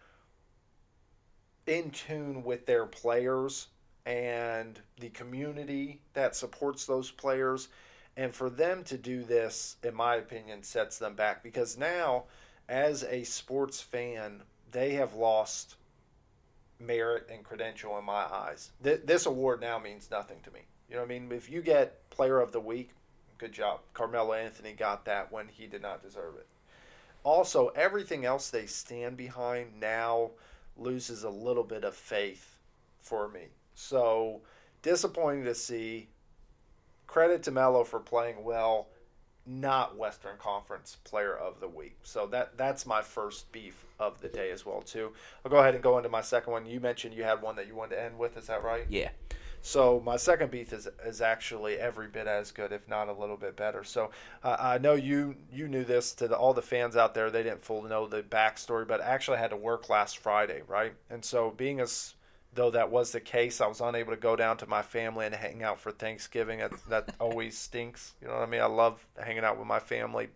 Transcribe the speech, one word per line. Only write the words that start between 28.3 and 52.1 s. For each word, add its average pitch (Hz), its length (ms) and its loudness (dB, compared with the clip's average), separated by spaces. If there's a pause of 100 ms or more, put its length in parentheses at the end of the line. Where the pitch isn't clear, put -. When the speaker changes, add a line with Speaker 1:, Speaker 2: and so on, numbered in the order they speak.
Speaker 1:
they 110 160 -4
stand 120 500 -8
behind 123 600 -8
now 117 520 0 (460)
loses 120 460 -6
a 110 80 -4
little 117 320 -2
bit 107 220 -6
of 98 100 -2
faith - 600 -6 (420)
for 104 300 -4
me. 90 140 -14 (320)
So, 113 680 2 (420)
disappointing 160 640 0
to 120 100 0
see. 113 540 -6 (960)
Credit 165 360 6
to 151 80 -4
Melo 127 340 6
for 117 160 -4
playing 117 440 -2
well. 113 420 2 (580)
Not 131 520 0
Western 104 420 -8
Conference 101 640 -6
Player 104 340 -2
of 90 240 -6
the 98 80 -6
Week. 78 360 -14
So 104 240 -4
that, 123 280 -2
that's 135 300 -2
my 107 160 2
first - 480 -8
beef 104 340 -16 (140)
of 104 220 -2
the - 80 -10
day 95 240 -4
as 95 120 -10
well, 101 160 -6
too. 110 320 -8 (320)
I'll 131 60 -4
go 147 80 8
ahead 135 160 10
and 123 80 -2
go 127 160 8
into 117 100 0
my 113 120 2
second 117 320 0
one. 113 140 -2
You 120 120 -6
mentioned 120 360 -2
you 110 100 -4
had 110 180 4
one 107 140 -4
that 101 100 -8
you 110 80 -16
wanted 107 220 -6
to 110 60 -2
end 117 160 -8
with. 117 180 -2
Is 117 100 -14
that 110 160 -4
right? 117 260 -2
Speaker 2:
Yeah. 98 200 -2 (540)
Speaker 1:
So 123 440 6
my 120 100 2
second 160 360 4
beef 120 200 -8
is, 104 160 -10 (160)
is 110 160 -6
actually 113 580 0
every 110 280 -4
bit 107 220 -6